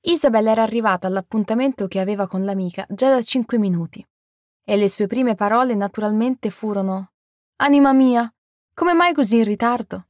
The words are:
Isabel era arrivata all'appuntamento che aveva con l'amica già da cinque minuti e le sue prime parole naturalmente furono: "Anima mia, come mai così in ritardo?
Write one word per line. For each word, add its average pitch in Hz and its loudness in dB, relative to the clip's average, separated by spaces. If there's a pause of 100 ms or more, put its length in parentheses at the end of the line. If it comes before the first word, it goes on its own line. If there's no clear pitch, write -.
Isabel 226 2
era 220 2
arrivata 220 -2
all'appuntamento 214 -2
che 196 -6
aveva 196 -2
con 190 -6
l'amica 190 -6
già 247 0
da 262 2
cinque 247 -4
minuti 180 -2 (580)
e 208 0
le 202 2
sue 208 -2
prime 240 0
parole 226 0
naturalmente 214 -2
furono: 196 -4 (480)
"Anima 285 4
mia, 247 2 (420)
come 349 0
mai 349 4
così 233 2
in 226 4
ritardo? 214 -4